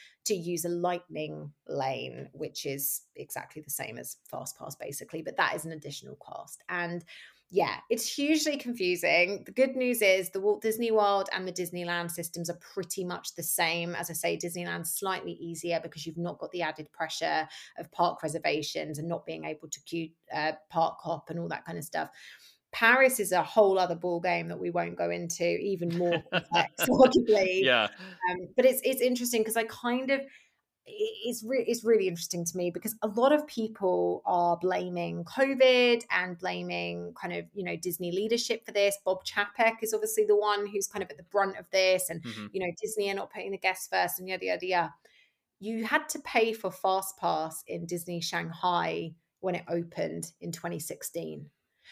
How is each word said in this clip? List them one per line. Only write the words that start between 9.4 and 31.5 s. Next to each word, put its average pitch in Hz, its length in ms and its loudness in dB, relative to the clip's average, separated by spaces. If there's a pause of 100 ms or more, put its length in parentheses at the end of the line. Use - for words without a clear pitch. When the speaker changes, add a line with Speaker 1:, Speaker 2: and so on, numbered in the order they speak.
Speaker 1:
The - 80 -16
good 262 220 4
news 247 260 0
is 190 280 6
the 190 120 -6
Walt 208 200 2
Disney 226 300 0
World 202 420 4
and 185 140 -6
the 180 60 -6
Disneyland 175 580 -4
systems 170 380 -6
are 170 100 -8 (140)
pretty 180 320 -6
much 175 300 -8
the 170 80 -8
same. 170 520 0
As 165 140 -6
I 170 40 -8
say, 170 240 -2
Disneyland's 170 560 -6
slightly 185 380 -4
easier 170 500 -4
because 156 240 -12
you've 160 120 -10
not 170 220 -6
got - 120 -10
the 175 100 -6
added 156 300 -6
pressure 156 560 -2 (300)
of - 140 -12
park 170 300 0
reservations 151 800 -4
and 160 80 -6
not 165 180 -4
being 156 200 -10
able 156 240 -10
to - 140 -12
queue, 165 260 -6 (260)
uh, 156 180 0 (160)
park 160 300 0
hop 165 300 -6
and 165 100 -6
all 170 80 -6
that 160 180 -6
kind 170 120 -8
of 156 80 -8
stuff. 160 240 -4 (640)
Paris 254 480 6
is 180 100 -2
a 180 100 6
whole 190 380 6
other 175 160 2
ball 175 240 -2
game 175 300 0
that 175 100 -8
we 180 100 -4
won't 170 280 -2
go 175 120 0
into, 175 360 -2
even 170 520 0
more 170 240 2 (120)
complex, - 400 2
Speaker 2:
<laughs> - 60 -12 (100)
Speaker 1:
arguably. 214 760 6
Speaker 2:
Yeah. 120 240 6 (420)
Speaker 1:
Um, 180 280 -4
but 247 80 6
it's, 254 180 4
it's 262 180 0
interesting 240 440 2
'cause 220 100 -4
I 226 80 2
kind 247 480 -2
of, 269 80 4 (680)
it, 220 420 -4
it's 240 140 -4
re-, 247 240 0